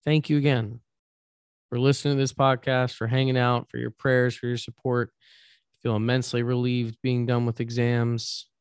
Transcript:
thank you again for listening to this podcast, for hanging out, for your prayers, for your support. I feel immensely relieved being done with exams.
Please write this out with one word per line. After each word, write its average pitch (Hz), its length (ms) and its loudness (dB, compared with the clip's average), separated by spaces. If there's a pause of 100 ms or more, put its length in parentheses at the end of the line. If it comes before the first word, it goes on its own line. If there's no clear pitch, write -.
thank 151 260 2
you 147 80 2
again 117 440 0 (880)
for 120 100 -4
listening 139 380 2
to 135 40 2
this 135 120 -2
podcast, 127 640 2
for 113 120 -4
hanging 131 300 2
out, 123 320 0
for 120 80 -10
your 120 140 -6
prayers, 127 440 2
for 120 120 -8
your 120 100 -2
support. 120 600 -4
I - 640 -20
feel 117 140 0
immensely 120 480 0
relieved 123 580 -2
being 123 260 0
done 120 180 2
with 117 160 -2
exams. 117 880 -2 (120)